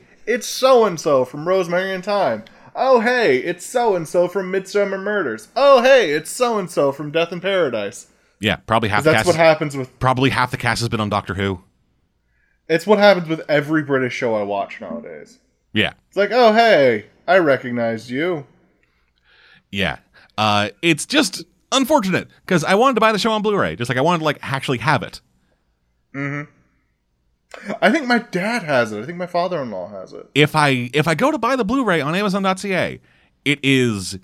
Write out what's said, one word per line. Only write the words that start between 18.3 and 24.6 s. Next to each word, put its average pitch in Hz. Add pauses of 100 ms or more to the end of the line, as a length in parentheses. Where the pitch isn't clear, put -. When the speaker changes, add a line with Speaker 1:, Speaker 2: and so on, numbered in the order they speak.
Speaker 2:
Yeah. 92 (400)
Uh, 104 (120)
it's 165
just - (300)
unfortunate, 233 (180)
'cause 170
I 185
wanted 247
to 214
buy 220
the 208
show 226
on 214
Blu-ray. 165
Just, 117
like, 127
I 131
wanted 165
to, 156
like, 147
actually 135